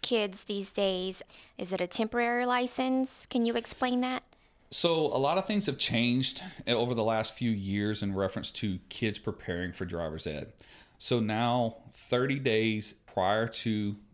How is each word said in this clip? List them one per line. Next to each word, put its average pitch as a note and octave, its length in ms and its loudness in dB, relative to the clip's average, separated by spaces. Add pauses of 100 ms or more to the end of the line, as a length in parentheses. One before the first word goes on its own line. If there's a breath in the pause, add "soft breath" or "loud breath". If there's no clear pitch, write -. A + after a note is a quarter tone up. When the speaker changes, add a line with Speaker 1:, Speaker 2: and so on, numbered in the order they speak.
Speaker 1:
kids G#3 420 0
these G3 280 -4
days, F#3+ 500 0 (340 loud breath)
is F3+ 160 -6
it F#3+ 80 -2
a G#3+ 60 0
temporary A#3+ 580 0
license? B3+ 800 0
Can A#3 220 0
you A#3 80 0
explain B3 480 0
that? B3+ 220 -4 (460 soft breath)
Speaker 2:
So D#3+ 360 4
a B2+ 120 2
lot D3 200 4
of F#3 80 0
things G#3 200 0
have C3+ 120 0
changed A#2+ 640 2 (240 loud breath)
over A#2+ 280 2
the A2+ 80 0
last A2 320 0
few A#2+ 160 0
years G#2 520 0
in G2 120 -2
reference F#2+ 380 -2
to F#2+ 260 -2 (100)
kids G#2+ 300 -2
preparing F2+ 540 -4
for - 120 -6
driver's E2 420 -4
ed. D2 260 -6 (460 loud breath)
So B2 200 0
now A2+ 600 2 (140)
thirty C3+ 460 0
days A2 540 2
prior G#2+ 560 0
to G#2+ 480 0 (180)